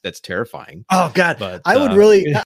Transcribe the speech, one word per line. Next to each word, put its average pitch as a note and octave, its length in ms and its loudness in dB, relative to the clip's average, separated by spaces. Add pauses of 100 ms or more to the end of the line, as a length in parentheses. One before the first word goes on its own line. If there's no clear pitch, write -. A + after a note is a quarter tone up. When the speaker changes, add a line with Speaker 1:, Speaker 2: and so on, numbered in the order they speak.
Speaker 1:
that's F2+ 160 -12
terrifying. F#2 680 -12
Speaker 2:
Oh, F#3 260 -2
God. F3 240 0
Speaker 1:
But, F#2 240 -12
Speaker 2:
I G3+ 140 0
would C4+ 160 0
Speaker 1:
uh, G3 40 4
Speaker 2:
really, G#3 280 6
Speaker 1:
<laughs> D3 100 -2
Speaker 2:
I, - 100 -4